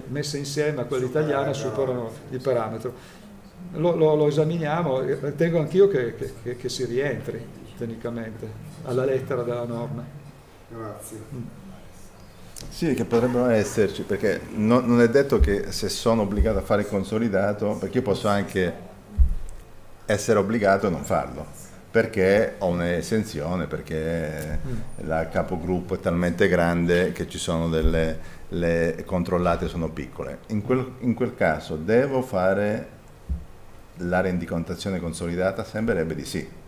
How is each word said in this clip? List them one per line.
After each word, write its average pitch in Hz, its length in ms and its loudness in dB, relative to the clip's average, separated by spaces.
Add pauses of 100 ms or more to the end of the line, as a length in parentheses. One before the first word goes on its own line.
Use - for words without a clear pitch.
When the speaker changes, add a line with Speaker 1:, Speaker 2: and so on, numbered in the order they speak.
Speaker 1:
messe 143 300 -4
insieme 147 440 -2
a - 20 0
quella 131 220 -2
Speaker 2:
Superano 151 220 0
Speaker 1:
italiana 139 220 2
Speaker 2:
il 135 60 -2
Speaker 1:
superano 127 460 -2
Speaker 2:
parametro. 113 340 -10
Speaker 1:
il 127 40 -4
parametro. 120 520 -2 (840)
Lo, 165 200 2
lo, 156 220 6
lo 151 100 6
esaminiamo 156 760 2
e 135 180 0
ritengo 165 400 2
anch'io 156 260 6
che, 127 300 2
che, 131 160 -6 (100)
che, 123 140 -6
che 127 120 -6
si 127 180 -4
rientri 117 720 -4 (200)
tecnicamente 113 720 -8 (360)
alla 127 200 0
lettera 131 380 0
della 120 220 -2
norma. 117 380 -6 (680)
Speaker 2:
Grazie. 110 500 -12 (160)
Speaker 1:
Mm. 127 60 -8 (1300)
Speaker 3:
Sì, 156 260 0
che 117 100 0
potrebbero 123 440 2
esserci, 107 540 2
perché 98 380 0 (140)
no-, 110 260 4
non 120 200 4
è 117 80 8
detto 123 320 4
che 101 320 2
se - 160 -4
sono 113 340 2
obbligato 101 360 2
a 92 40 -2
fare 104 200 2
il 101 60 -4
consolidato, 104 920 0
perché 95 200 -2
io 123 60 0
posso 101 240 0
anche 95 440 0 (1300)
essere 107 320 4
obbligato 98 500 4
a - 20 2
non 73 140 -2
farlo, 71 420 -2 (440)
perché 101 680 4
ho 98 80 0
un'esenzione, 87 1000 0
perché 78 1000 -4
Speaker 1:
Mm. - 400 -6
Speaker 3:
la 80 220 0
capogruppo 90 680 -2
è 90 60 -4
talmente 87 480 2
grande 87 640 4
che - 160 -6
ci - 100 -10
sono 82 300 0
delle, 80 500 2 (300)
le 85 580 0
controllate 87 640 0
sono 82 220 -4
piccole. 71 480 -10 (100)
In 107 140 -2
quel, 127 220 0 (160)
in 120 140 0
quel 117 200 -2
caso 80 420 0
devo 123 440 2
fare 101 800 0 (1040)
la 90 180 2
rendicontazione 90 800 -2
consolidata? 87 640 -2
Sembrerebbe 104 500 -2
di 71 100 -8
sì. - 220 -6 (220)